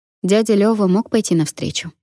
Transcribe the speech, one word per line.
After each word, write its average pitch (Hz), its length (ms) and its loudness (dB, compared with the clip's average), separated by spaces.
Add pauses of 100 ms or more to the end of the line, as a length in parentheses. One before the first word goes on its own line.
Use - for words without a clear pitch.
(220)
Дядя 214 340 2
Лёва 208 320 2
мог 190 220 0
пойти 214 240 0
навстречу. 156 680 -4